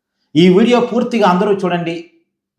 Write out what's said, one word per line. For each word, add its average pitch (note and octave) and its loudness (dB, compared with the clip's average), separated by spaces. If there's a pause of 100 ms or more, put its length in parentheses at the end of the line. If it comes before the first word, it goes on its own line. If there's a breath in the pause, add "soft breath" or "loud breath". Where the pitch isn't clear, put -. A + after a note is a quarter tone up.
(360)
ఈ F3 6
వీడియో A3+ 2
పూర్తిగా A3+ -2
అందరూ G3 0
చూడండి. E3+ -6 (480)